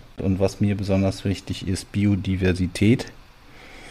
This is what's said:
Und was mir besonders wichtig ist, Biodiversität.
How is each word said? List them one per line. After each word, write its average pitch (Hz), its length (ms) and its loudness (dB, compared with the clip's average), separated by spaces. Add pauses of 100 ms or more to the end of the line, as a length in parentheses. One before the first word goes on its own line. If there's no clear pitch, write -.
(180)
Und 95 220 0
was 98 200 0
mir 101 160 2
besonders 95 480 0
wichtig - 460 -4
ist, 92 240 -4
Biodiversität. 95 1120 2 (840)